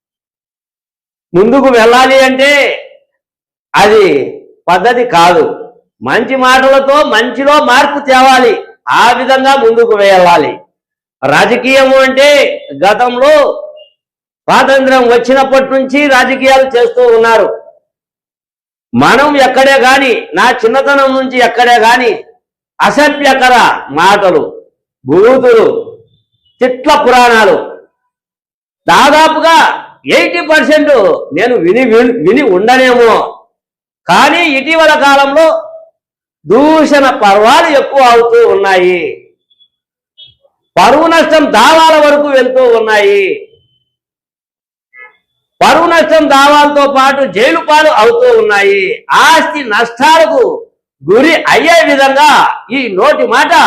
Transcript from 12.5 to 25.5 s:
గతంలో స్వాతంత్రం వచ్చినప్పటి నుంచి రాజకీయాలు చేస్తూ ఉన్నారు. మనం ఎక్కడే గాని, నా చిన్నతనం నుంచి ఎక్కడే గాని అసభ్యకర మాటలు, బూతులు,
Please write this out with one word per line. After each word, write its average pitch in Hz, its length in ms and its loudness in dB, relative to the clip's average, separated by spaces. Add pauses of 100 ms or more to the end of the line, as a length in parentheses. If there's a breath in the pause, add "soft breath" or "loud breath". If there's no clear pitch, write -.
గతంలో 240 500 0 (1120)
స్వాతంత్రం 262 640 0
వచ్చినప్పటి 262 600 0
నుంచి 269 320 -2
రాజకీయాలు 262 680 0
చేస్తూ 240 300 0 (120)
ఉన్నారు. 226 320 0 (1400)
మనం 190 440 0
ఎక్కడే 269 420 2
గాని, 262 340 0 (220)
నా 190 160 0
చిన్నతనం 269 640 0
నుంచి 262 220 -6 (100)
ఎక్కడే 240 300 0 (100)
గాని 247 260 0 (680)
అసభ్యకర 262 760 0 (440)
మాటలు, 185 440 0 (600)
బూతులు, 220 640 2 (960)